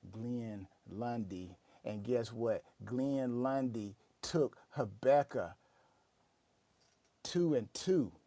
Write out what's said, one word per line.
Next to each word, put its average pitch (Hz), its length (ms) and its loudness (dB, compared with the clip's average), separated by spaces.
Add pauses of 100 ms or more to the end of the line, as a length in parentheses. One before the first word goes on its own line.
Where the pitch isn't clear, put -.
(140)
Glenn 113 520 -6 (240)
Lundy. 95 680 -6 (260)
And 107 180 -6
guess 117 300 0
what? 113 320 -2 (220)
Glenn 127 580 0
Lundy 123 540 -2 (240)
took 147 340 0 (140)
Habakkuk 120 880 2 (1700)
two 170 320 2
and 113 180 0
two 165 400 2 (140)